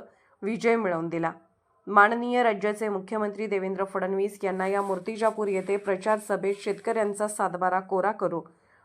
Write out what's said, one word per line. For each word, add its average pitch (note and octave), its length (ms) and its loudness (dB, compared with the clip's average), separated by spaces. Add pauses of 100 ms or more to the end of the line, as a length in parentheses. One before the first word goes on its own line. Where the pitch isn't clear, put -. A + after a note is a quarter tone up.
(420)
विजय A3+ 340 2
मिळवून F3 320 0
दिला. E3 240 -2 (540)
माननीय A#3 560 4
राज्याचे G#3+ 460 0
मुख्यमंत्री G#3 580 -4
देवेंद्र F#3+ 380 -2
फडणवीस G3 580 -2
यांना F#3 240 0
या G3+ 160 2
मूर्तिजापूर G#3+ 640 0
येथे F#3+ 280 0
प्रचार G3+ 420 0
सभेत G3 400 -2
शेतकऱ्यांचा G#3 680 -2
सातबारा F#3 520 0
कोरा F#3+ 320 0
करू F3 280 -2 (440)